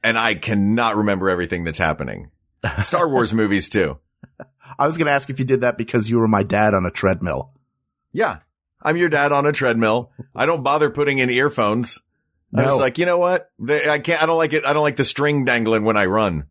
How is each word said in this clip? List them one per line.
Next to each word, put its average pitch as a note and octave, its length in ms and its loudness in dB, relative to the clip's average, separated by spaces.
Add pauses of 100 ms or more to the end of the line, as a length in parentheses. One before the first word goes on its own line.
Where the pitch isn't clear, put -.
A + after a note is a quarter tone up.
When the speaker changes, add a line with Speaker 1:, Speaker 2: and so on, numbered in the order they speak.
Speaker 1:
and A2+ 140 2
I A2+ 180 2
cannot A2 600 0
remember G2 340 0
everything F2+ 360 -2
that's D#2+ 120 -6
happening. D2 540 -4 (520)
Star F3 260 0
Wars A#2+ 240 0
Speaker 2:
<laughs> - 20 -2
Speaker 1:
movies G2+ 340 0
too. D#2+ 300 0 (800)
Speaker 2:
I C#3+ 80 2
was D#3+ 100 -2
gonna D3+ 140 0
ask C#3 180 -2
if C3+ 100 -6
you C3 60 0
did B2+ 160 0
that B2 160 0
because A2+ 320 -2
you A#2 100 2
were A2+ 80 2
my G#2 160 2
dad G#2 300 2
on F#2+ 140 2
a E2+ 40 -4
treadmill. E2+ 600 -2 (600)
Speaker 1:
Yeah. D3+ 260 -2 (480)
I'm D#3+ 120 0
your F3 100 2
dad D3 240 2
on C#3+ 140 2
a D3 80 2
treadmill. A#2 580 0 (240)
I B2 100 0
don't D#3+ 160 0
bother C#3+ 280 2
putting C#3+ 300 -2
in B2+ 100 2
earphones. A#2+ 720 0 (520)
I C3+ 120 2
was C3+ 100 2
Speaker 2:
No. C3 60 2
Speaker 1:
like, B2+ 160 0
"You F3 80 0
know F3 120 0
what? F3 400 0
They, C#3+ 320 -2
I D3 100 0
can't, D#3 220 -2
I D#3+ 40 2
don't E3 120 2
like D#3+ 140 0
it. D3+ 140 -2
I C#3 80 0
don't D3+ 100 2
like C#3 140 0
the C#3 80 2
string C#3 400 0
dangling A2+ 400 0
when A2 100 2
I G2+ 100 2
run." F#2 460 0